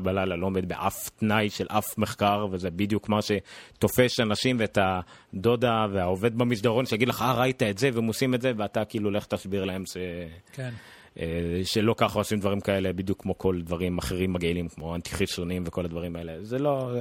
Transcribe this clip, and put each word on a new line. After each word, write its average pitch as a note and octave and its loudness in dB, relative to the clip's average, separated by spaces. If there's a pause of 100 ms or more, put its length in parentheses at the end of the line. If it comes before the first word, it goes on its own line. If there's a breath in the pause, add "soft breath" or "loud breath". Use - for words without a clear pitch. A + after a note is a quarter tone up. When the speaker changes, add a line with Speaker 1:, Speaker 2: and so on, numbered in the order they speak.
Speaker 1:
בלילה, F#2+ 0
לא F2 -2
עומד F#2 0
באף F2 -2
תנאי G#2+ 2
של - -4
אף G#2 -2
מחקר, G#2 2
וזה F#2 -4
בדיוק G2+ 0
מה G#2 4
שתופס - 0
אנשים A#2+ 2
ואת G#2+ 0
הדודה A2 0
והעובד F#2+ 0
במסדרון, A#2+ 2
שיגיד A2+ 2
לך, A2 0
"אה, B2+ 2
ראית B2+ 2
את G#2 0
זה", C3 2
והם A2+ 0
עושים B2+ 2
את A#2 0
זה, C3 2
ואתה G#2 -2
כאילו, G#2 -2
לך G2+ -2
תסביר G2 -2
להם F#2 -4
ש- - -10 (560)
Speaker 2:
כן. B2+ -8 (500 loud breath)
Speaker 1:
אה, - -4 (400)
שלא A2 4
ככה G#2 2
עושים G#2 2
דברים G2 0
כאלה, F#2+ 0
בדיוק F#2+ -2
כמו F#2+ -2
כל F#2 2
דברים F2 -2
אחרים F#2 -2
מגעילים, F2 -2
כמו E2 -8
אנטי-חיסונים F2+ -4
וכל F2 -4
הדברים E2+ -6
האלה. E2+ -10 (100)
זה A2+ -6
לא, C#3 0 (100)